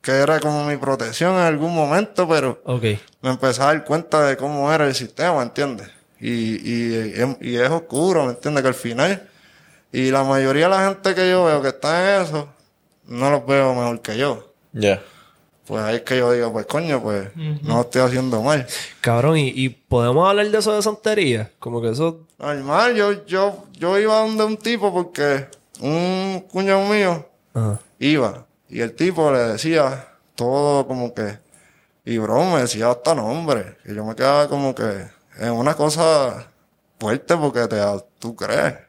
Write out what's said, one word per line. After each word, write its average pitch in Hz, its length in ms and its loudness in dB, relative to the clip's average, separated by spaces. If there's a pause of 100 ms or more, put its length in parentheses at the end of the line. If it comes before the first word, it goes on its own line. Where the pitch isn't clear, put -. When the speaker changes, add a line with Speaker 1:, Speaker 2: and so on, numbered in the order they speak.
Speaker 1:
que - 100 -2
era 143 280 4
como 147 260 -2
mi 147 100 -2
protección 135 600 -2
en 185 60 2
algún 165 320 0
momento, 170 540 0
pero 139 360 2
Speaker 2:
Ok. 127 180 -4 (400)
Speaker 1:
me 127 80 0
empecé 127 320 0
a 139 40 4
dar 151 180 2
cuenta 156 420 0
de 135 100 2
cómo 143 360 -2
era 156 140 2
el 135 80 0
sistema, 139 480 -2
¿entiendes? 120 460 -6 (320)
Y, 113 100 -6
y, 113 840 -4 (260)
y, 120 120 -8
y 120 40 -2
es 123 140 2
oscuro, 165 540 0
¿me 127 80 0
entiendes? 143 300 -2
Que 131 60 2
al 123 60 2
final, 135 540 -2 (640)
y 131 180 0
la 135 140 2
mayoría 135 400 2
de 180 60 4
la 190 180 2
gente 196 260 -2
que 185 160 2
yo 185 140 4
veo 151 180 2
que 135 60 0
está 175 500 0
en 190 60 2
eso, 151 240 -6 (580)
no 123 240 -2
los 135 160 2
veo 135 280 4
mejor 120 260 -2
que 110 160 -6
yo. 127 360 -2 (200)
Speaker 3:
Ya. 101 280 2 (680)
Speaker 1:
Pues 107 180 -6
ahí 110 120 -2
es 117 60 -6
que 127 160 -2
yo 123 140 4
digo, 117 200 0
pues, 107 140 -6
coño, 151 360 -2
pues, 104 260 -4
Speaker 4:
Ujú. 151 340 -6
Speaker 1:
no 117 200 0
estoy 123 200 0
haciendo 127 400 0
mal. 135 240 0 (340)
Speaker 2:
Cabrón, 120 380 2
¿y, 139 160 2
y 131 140 -2
podemos 127 600 2
hablar 208 200 2
de 214 100 2
eso 214 160 0
de 214 80 0
santería? 202 680 0 (100)
Como 120 220 -6
que 117 80 0
eso 160 300 -2 (180)
Speaker 1:
Normal, 147 560 0
yo, 202 320 0
yo, 196 460 -2
yo 175 260 0
iba 214 220 2
donde 220 240 0
un 214 120 -2
tipo 214 360 -2
porque 147 560 -2 (320)
un 185 680 -4
cuñado 196 380 2
mío 190 400 0 (240)
Speaker 2:
Ajá. 107 260 -2 (200)
Speaker 1:
iba 127 480 0 (220)
y - 120 -10
el 113 140 -4
tipo 160 360 2
le 131 100 2
decía 131 680 0 (260)
todo 139 520 2
como 127 260 -6
que, 104 260 -6 (680)
y 117 140 -4
bro, 110 280 2
me 170 160 2
decía 117 280 0
hasta 123 240 0
nombre, 120 720 -4
y 107 100 -12
yo 107 100 -8
me 110 100 -8
quedaba 143 340 2
como 139 260 -2
que 101 340 -6 (300)
en 113 140 -4
una 127 220 2
cosa 147 720 0 (520)
fuerte 127 380 -2
porque 131 320 0
te, 110 80 -2 (420)
tú 113 180 -12
crees. - 380 -2 (140)